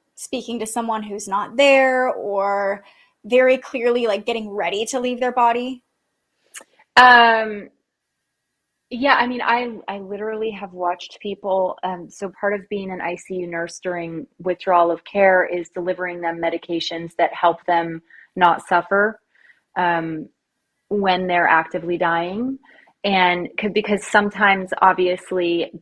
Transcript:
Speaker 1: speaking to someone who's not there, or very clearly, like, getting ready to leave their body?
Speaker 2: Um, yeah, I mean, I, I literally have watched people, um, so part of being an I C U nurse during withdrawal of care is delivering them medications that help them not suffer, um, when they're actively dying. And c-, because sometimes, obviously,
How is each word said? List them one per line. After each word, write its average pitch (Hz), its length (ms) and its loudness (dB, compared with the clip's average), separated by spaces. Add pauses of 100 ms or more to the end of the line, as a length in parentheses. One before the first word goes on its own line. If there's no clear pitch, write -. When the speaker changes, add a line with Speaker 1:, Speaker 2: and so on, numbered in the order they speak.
(160)
Speaker 1:
speaking 240 440 -8
to 220 80 -6
someone 226 360 -4
who's 208 240 -10
not 202 280 -4
there, 262 540 4
or 202 760 -2 (420)
very 254 320 4
clearly, 240 500 -2
like, 214 180 -2
getting 226 260 -6
ready 202 340 -4
to 262 140 -4
leave 247 200 -4
their 247 120 -2
body? 247 520 0 (1120)
Speaker 2:
Um, 226 760 6 (1200)
yeah, 254 260 2
I 247 120 2
mean, 247 160 -4
I, 240 340 -2 (100)
I 202 120 -10
literally 214 500 -8
have 196 240 -12
watched 180 460 -6
people, 190 640 -2
um, 175 260 -8
so 190 220 -12 (100)
part 202 120 0
of 196 160 -8
being 196 200 -8
an 185 120 -10
I 175 160 -6
C - 180 -12
U 180 120 -6
nurse 170 320 -8
during 170 460 -8 (140)
withdrawal 175 500 0
of 165 140 -4
care 190 420 4
is 175 240 -6
delivering 180 520 -6
them 170 200 -4
medications 170 760 -6
that 160 180 0
help 170 300 0
them 165 360 0 (340)
not 170 300 4
suffer, 202 540 0 (560)
um, 165 520 -2 (600)
when 185 400 0
they're 175 200 2
actively 165 520 0
dying. 180 580 -4 (460)
And 180 460 0 (120)
c-, 220 60 -4
because 208 400 -2
sometimes, 202 640 2 (100)
obviously, 180 880 0 (120)